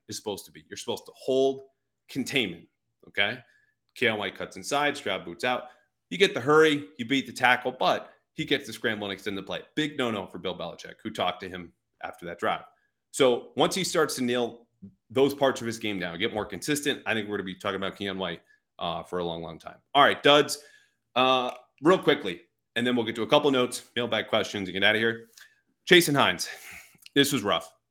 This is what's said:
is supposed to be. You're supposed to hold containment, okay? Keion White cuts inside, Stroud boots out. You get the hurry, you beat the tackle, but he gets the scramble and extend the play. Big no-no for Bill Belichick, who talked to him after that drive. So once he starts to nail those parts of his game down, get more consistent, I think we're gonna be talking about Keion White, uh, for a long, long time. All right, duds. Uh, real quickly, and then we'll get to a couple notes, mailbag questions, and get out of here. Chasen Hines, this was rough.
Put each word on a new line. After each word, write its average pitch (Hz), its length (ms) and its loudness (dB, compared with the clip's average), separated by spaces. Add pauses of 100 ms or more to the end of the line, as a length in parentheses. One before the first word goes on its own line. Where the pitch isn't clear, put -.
is 110 100 -12
supposed 101 280 -10
to 82 60 -20
be. 78 180 -20
You're - 80 -14
supposed - 280 -8
to - 100 -18
hold 135 520 0 (420)
containment, 113 580 -4 (400)
okay? 107 320 -2 (560)
Keion 113 220 2
White 98 180 -4
cuts - 220 -12
inside, 143 400 -2
Stroud 95 260 -4
boots 87 200 -10
out. 123 220 -2 (440)
You 180 80 -8
get 190 160 4
the 131 80 -4
hurry, 151 460 6 (100)
you 117 80 -8
beat 127 220 0
the 113 60 -12
tackle, 123 380 4
but 139 400 0 (220)
he 156 100 -6
gets 147 240 -2
the 110 60 -12
scramble 107 340 -2
and 98 60 -4
extend 98 240 -6
the 95 60 -8
play. 87 180 -8 (140)
Big 151 220 -2
no-no 113 300 -2
for - 100 -14
Bill 90 200 -6
Belichick, 85 460 -12
who 110 80 -8
talked 92 300 -2
to 95 80 -10
him 90 220 -12 (320)
after 87 220 -12
that 85 140 -10
drive. 92 240 -2 (480)
So 127 440 2
once 175 200 0
he 190 80 -4
starts 156 320 0
to 131 80 -4
nail 120 440 -4 (420)
those 135 240 4
parts 135 280 0
of 117 60 -6
his 113 120 -6
game 104 200 -4
down, 87 200 -6
get 107 140 -2
more 104 120 -4
consistent, 143 600 -4
I 110 80 -2
think 104 160 -4
we're 104 80 -2
gonna 95 80 -6
be 92 100 -10
talking 98 220 -4
about 95 180 -6
Keion 98 220 -6
White, 87 240 -6 (380)
uh, 85 240 -6
for 87 160 -6
a 87 40 -2
long, 82 180 -6
long 82 180 -12
time. - 180 -18 (160)
All 139 100 6
right, 104 180 4
duds. 143 400 4 (540)
Uh, 127 360 2 (300)
real 170 160 6
quickly, 101 440 0 (340)
and 120 100 0
then 123 100 2
we'll 117 100 0
get 110 100 -4
to 117 60 -6
a 104 60 -2
couple 147 220 6
notes, 123 340 0 (120)
mailbag 110 320 -2
questions, 101 400 -2
and 87 60 -8
get 98 100 0
out 107 120 6
of 107 40 0
here. 113 300 -2 (600)
Chasen 170 260 6
Hines, 98 340 2 (640)
this 139 180 4
was 135 100 0
rough. 95 300 -2 (200)